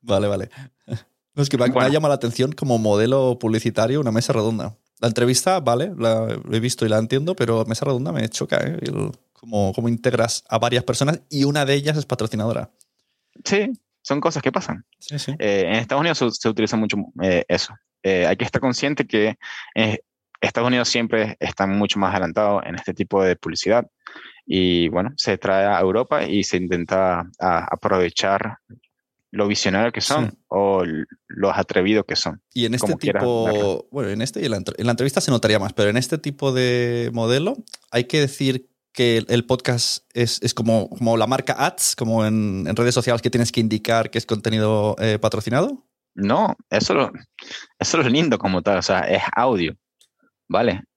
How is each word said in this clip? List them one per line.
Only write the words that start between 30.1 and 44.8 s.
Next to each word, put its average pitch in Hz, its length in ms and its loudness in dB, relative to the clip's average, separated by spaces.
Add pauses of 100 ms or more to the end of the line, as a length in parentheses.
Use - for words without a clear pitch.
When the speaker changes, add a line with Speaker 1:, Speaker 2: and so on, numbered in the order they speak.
Speaker 1:
Sí. - 60 -20 (100)
Speaker 2:
o 98 380 2
l-, 78 200 -4 (220)
los - 320 -2
atrevidos 98 480 2
que - 100 -6
son, - 240 -4 (140)
Speaker 1:
Y 104 120 -2
en 113 80 -2
este 113 120 -2
Speaker 2:
como 95 120 -2
quieras 101 240 -2
Speaker 1:
tipo, 117 240 2
Speaker 2:
verlo. 104 440 0
Speaker 1:
bueno, 127 200 -4
en 104 120 -2
este 139 180 -6
y 185 60 -2
en 117 60 0
la 104 60 -2
entre-, - 200 -6
en 110 80 -2
la 120 60 2
entrevista 135 280 0
se - 120 -2
notaría 107 260 4
más, 95 160 -2
pero 104 160 2
en 107 80 0
este 131 200 -2
tipo 139 340 -4
de 120 600 0
modelo 127 440 0 (340)
hay 123 140 0
que 151 160 0
decir 135 480 -2 (240)
que 120 260 4
el, 113 100 -2
el 120 160 2
podcast - 600 -2 (100)
es, 117 280 0
es 117 120 -2
como, 110 340 2
como 113 280 0
la 110 100 4
marca 135 260 0
ads, 139 440 0
como 113 280 0
en, 104 440 0
en 98 80 0
redes 120 180 2
sociales 120 280 2
que 131 60 0
tienes 117 240 2
que - 80 0
indicar 110 500 0
que - 80 -2
es 113 60 -4
contenido, 107 760 0